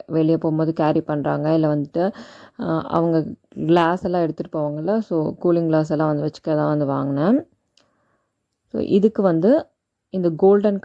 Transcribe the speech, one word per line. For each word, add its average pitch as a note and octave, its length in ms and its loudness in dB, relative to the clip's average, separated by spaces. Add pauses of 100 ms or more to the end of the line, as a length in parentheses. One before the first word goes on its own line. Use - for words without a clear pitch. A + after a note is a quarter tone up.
வெளியே D#3+ 320 0
போகும்போது D#3+ 360 -2
கேரி D#3+ 280 0
பண்றாங்க. D3 520 -2
இல்ல D#3 220 2
வந்துட்டு, D#3+ 360 -2 (480)
அ, A3+ 60 -8 (320)
அவங்க E3 280 0 (240)
கிளாஸ் E3+ 540 2
எல்லாம் F3+ 180 -2
எடுத்துட்டு D#3+ 360 -4
போவாங்கல்ல, D#3 420 -2
so E3 340 -2 (100)
கூலிங் E3+ 220 2
கிளாஸ் D#3 240 2
எல்லாம் D#3 180 0
வந்து D3+ 200 -2
வச்சுக்க D#3 280 -4
தான் D3+ 180 0
வந்து D3 120 0
வாங்கினேன். C#3 600 0 (1200)
So A3+ 100 -4
இதுக்கு G3+ 400 2
வந்து F#3+ 460 2 (420)
இந்த F3+ 280 -2
கோல்டன் G3 480 4